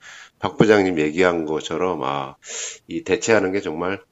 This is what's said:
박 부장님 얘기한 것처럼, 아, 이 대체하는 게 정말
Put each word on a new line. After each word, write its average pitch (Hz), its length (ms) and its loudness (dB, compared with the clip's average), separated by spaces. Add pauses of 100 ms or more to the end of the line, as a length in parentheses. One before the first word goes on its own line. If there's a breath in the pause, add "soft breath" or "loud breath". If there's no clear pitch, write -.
(380 loud breath)
박 - 200 -4
부장님 98 420 4
얘기한 85 460 2
것처럼, 78 580 -4
아, 69 320 -6 (520 loud breath)
이 85 160 -8
대체하는 95 480 2
게 98 100 -2
정말 87 500 -6